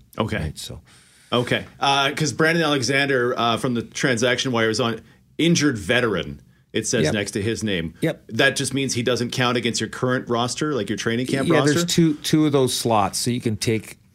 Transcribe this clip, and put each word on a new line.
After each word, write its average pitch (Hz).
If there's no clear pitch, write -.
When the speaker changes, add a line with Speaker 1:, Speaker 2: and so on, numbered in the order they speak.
Speaker 1:
Okay. 107
Speaker 2:
Right? 78
So. -
Speaker 1:
Okay. 120
Uh, 135
'cause 147
Brandon 160
Alexander, 135
uh, 113
from 127
the 117
transaction 127
wire 113
is 113
on 117
injured 151
veteran, 90
it 110
says 113
Speaker 2:
Yep. -
Speaker 1:
next 101
to 107
his 113
name. 85
Speaker 2:
Yep. 156
Speaker 1:
That 135
just 127
means 135
he 120
doesn't 120
count 123
against 113
your 110
current 127
roster, 123
like 107
your 104
training 117
camp 135
Speaker 2:
Yeah, -
Speaker 1:
roster? 143
Speaker 2:
there's 175
two, 165
two 156
of 147
those 131
slots, 107
so 123
you 123
can 107
take -